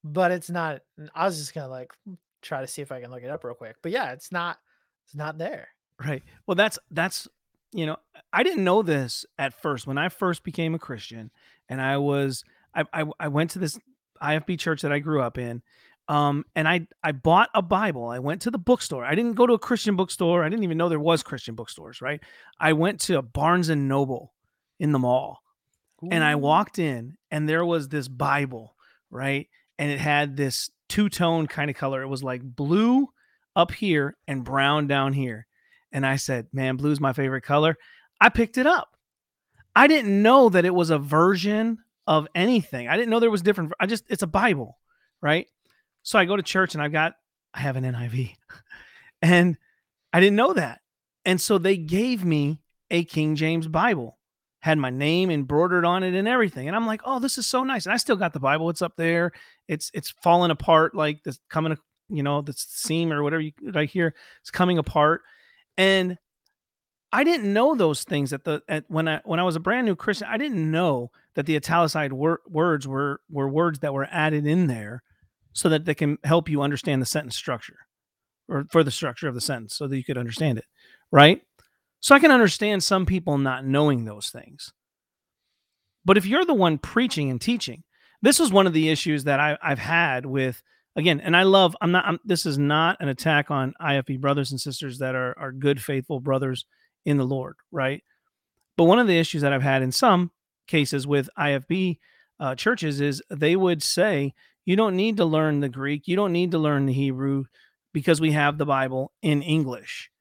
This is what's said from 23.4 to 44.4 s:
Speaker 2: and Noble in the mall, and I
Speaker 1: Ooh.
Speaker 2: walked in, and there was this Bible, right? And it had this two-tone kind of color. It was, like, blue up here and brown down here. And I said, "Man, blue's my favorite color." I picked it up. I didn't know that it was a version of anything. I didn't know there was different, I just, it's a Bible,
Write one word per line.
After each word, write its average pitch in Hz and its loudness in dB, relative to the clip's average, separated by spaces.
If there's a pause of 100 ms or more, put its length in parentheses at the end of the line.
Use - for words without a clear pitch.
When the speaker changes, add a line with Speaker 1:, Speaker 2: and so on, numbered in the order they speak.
Speaker 2:
and 143 0
Noble 135 -4 (460)
in 151 0
the 135 2
mall, 127 -2 (680)
and 170 0
I 151 2
Speaker 1:
Ooh. 147 -2
Speaker 2:
walked 156 0
in, 135 -4 (160)
and 151 -2
there 160 0
was 165 -2
this 143 -6
Bible, 131 -4 (340)
right? 139 -6 (300)
And 147 -2
it 139 -4
had 143 0
this 139 -4 (180)
two-tone 170 0
kind 151 -6
of 135 -8
color. 135 -6
It 135 -10
was, 135 -8
like, 127 -8
blue 202 2 (480)
up - 2
here 151 0 (120)
and 135 -6
brown 139 0
down 139 0
here. 120 -6 (420)
And 139 -2
I 135 2
said, 127 -4
"Man, 131 -2
blue's 143 0
my 135 0
favorite 131 -4
color." 151 2 (440)
I 226 8
picked - 0
it 254 2
up. - 0 (800)
I 277 8
didn't 208 4
know 240 8
that 180 4
it 180 2
was 170 2
a 156 4
version 190 2 (300)
of 156 4
anything. 170 0
I 160 2
didn't 233 0
know 226 4
there 233 6
was 202 -2
different, 185 0
I - 0
just, 214 -4
it's 202 -2
a - -4
Bible, 165 0 (440)